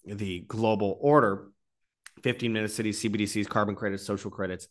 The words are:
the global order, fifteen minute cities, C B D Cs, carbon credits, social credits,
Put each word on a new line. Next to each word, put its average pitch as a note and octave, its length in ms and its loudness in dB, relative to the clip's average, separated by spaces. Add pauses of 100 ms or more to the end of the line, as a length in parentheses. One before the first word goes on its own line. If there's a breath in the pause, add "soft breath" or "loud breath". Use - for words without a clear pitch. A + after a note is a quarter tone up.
the G2 360 -6
global A2 600 0
order, B2+ 460 6 (760)
fifteen A#2+ 320 0
minute G#2+ 180 -2
cities, G#2+ 280 -2
C A#2 80 -2
B G#2 100 0
D G#2 80 0
Cs, G#2 220 -2
carbon G#2 280 0
credits, G2 300 -4
social G2+ 240 -4
credits, F#2 420 -6